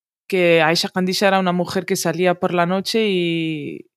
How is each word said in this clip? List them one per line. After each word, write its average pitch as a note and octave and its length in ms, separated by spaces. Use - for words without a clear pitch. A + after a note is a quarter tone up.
que E3+ 340
Aisha E3+ 280
Kandisha F#3 360
era F#3+ 140
una F3+ 120
mujer F3+ 340
que G3 100
salía F3 420
por F3+ 140
la F3 140
noche G3 420
y E3 880